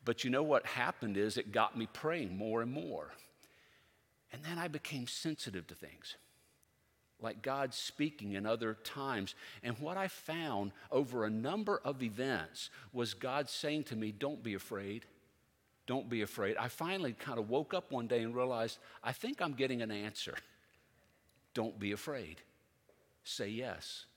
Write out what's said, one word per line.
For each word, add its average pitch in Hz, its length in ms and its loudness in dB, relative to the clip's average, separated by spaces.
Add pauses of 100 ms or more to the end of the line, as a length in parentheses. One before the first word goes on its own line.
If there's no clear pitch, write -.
But 120 180 2
you 131 60 2
know 135 140 6
what 147 220 8
happened 113 520 2
is 107 200 4
it 101 140 -2
got 110 260 6
me 113 140 0
praying 147 460 -2
more 110 240 2
and 120 100 0
more. 131 400 -4 (1200)
And 135 120 -12
then 170 160 -2
I 175 80 0
became 147 400 -4
sensitive 107 600 -2
to 87 80 -14
things. - 400 -14 (1040)
Like 110 200 -4
God 135 320 2
speaking 147 600 0
in 98 120 0
other 113 380 2
times. 127 520 -2 (280)
And 120 160 -2
what 165 180 -2
I 190 100 2
found 147 640 -2 (200)
over 123 340 4
a 110 40 2
number 175 540 2
of 135 180 0
events 110 680 0 (240)
was 120 200 0
God 139 360 0
saying 151 360 0
to 120 100 -6
me, 107 160 0
"Don't 101 320 -2
be 110 100 0
afraid. 101 520 -4 (800)
Don't 123 240 0
be 117 120 2
afraid." 104 360 2
I 113 100 2
finally 165 460 0
kind 117 260 -2
of 107 100 0
woke 143 240 2
up 180 180 -2
one 120 160 0
day 117 160 4
and 117 120 -2
realized, 123 440 2 (240)
"I 123 80 0
think 247 300 -4
I'm 156 120 2
getting 127 280 2
an 110 100 0
answer." 104 440 -4
<laughs> - 1160 -18
Don't 110 240 0
be 101 140 0
afraid. 104 500 -4 (840)
Say - 260 -4
yes. 110 560 -6 (120)